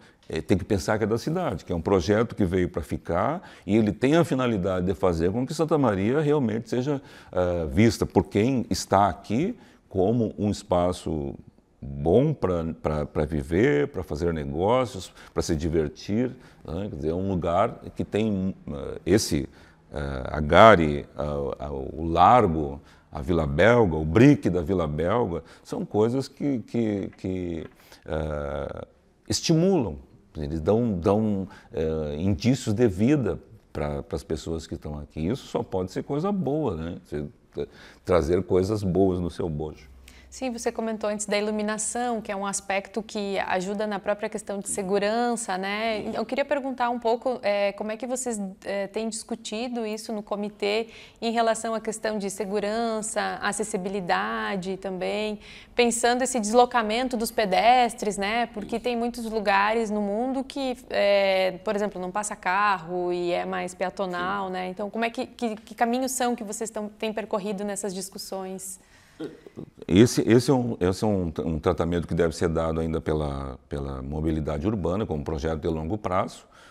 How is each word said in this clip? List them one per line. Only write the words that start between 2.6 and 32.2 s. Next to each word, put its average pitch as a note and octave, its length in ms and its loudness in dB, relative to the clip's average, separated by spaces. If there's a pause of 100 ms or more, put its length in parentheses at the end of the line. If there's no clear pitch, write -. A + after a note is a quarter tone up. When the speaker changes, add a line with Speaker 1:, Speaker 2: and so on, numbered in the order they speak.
Speaker 1:
pra F2 140 -6
ficar F#2+ 680 -4 (160)
e G2 120 4
ele G#2 160 4
tem C#3+ 240 2
a E3+ 80 6
finalidade G2 600 0
de F#2+ 80 0
fazer F2 380 2
com A#2+ 140 -2
que - 80 -6
Santa D#3+ 240 2
Maria D3+ 420 4
realmente C3+ 480 0
seja, C3+ 340 -2 (300)
ah, F2 400 0
vista G#2+ 340 4
por - 200 2
quem A#2 440 0
está G2 380 2
aqui C#3 500 -2 (300)
como G#2 500 2
um G2+ 140 0
espaço F2 840 -2 (460)
bom E2 520 2
pra, F2+ 320 -2 (160)
pra, D2+ 240 -2
pra D2+ 200 -2
viver, D#2 600 2
pra F2+ 160 -8
fazer E2+ 300 -2
negócios, F#2 800 -2 (200)
pra E2 80 -2
se E2 140 0
divertir, E2+ 800 -2 (320)
né? F#2 220 -6
Quer F#2 60 -10
dizer, D2 140 -4
é E2 60 0
um F#2+ 140 -2
lugar F#2+ 500 0 (160)
que - 80 -4
tem, G2 500 -2 (140)
eh, C#2 380 -8
esse, F2 420 2 (440)
eh, C#2 340 -6
a - 160 -4
Gari, D#2+ 640 10 (120)
a, C#2+ 480 -4
a, C#2+ 60 -8
o C2+ 320 -8
Largo, E2 800 6 (300)
a D2 100 -8
Vila D#2+ 260 2
Belga, F#2 480 6
o D#2 100 0
brick C3 440 8
da F2 120 0
Vila E2+ 260 0
Belga, E2+ 540 0 (220)
são - 220 -6
coisas A#2 420 2
que, C#3 320 -4
que, G#2 580 -2
que, F2 480 -6 (400)
eh, D2 800 -6 (420)
estimulam, D#3+ 720 0 (400)
eles D2+ 220 -6
dão, G#2+ 320 2
dão, G2 560 0 (260)
eh, D#2 460 -2
indícios A2 540 0